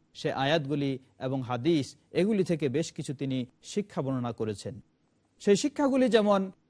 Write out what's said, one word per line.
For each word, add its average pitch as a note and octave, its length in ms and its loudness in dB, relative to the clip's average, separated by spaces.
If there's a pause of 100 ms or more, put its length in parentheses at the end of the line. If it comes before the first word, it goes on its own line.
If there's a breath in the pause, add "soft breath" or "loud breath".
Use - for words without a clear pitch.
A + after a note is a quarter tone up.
(140)
সে - 180 -4
আয়াতগুলি C#3 680 0 (200 soft breath)
এবং C3 220 -2
হাদিস, B2 540 0 (160)
এগুলি G3 320 2
থেকে D#3 260 0
বেশ D#3 220 -2
কিছু D3+ 220 -10
তিনি C3 320 -4 (180)
শিক্ষা G3+ 380 -6
বর্ণনা B2+ 300 -2
করেছেন। G#2+ 500 -6 (580)
সেই G3+ 160 4
শিক্ষাগুলি C4+ 540 2
যেমন, G3+ 420 4 (180)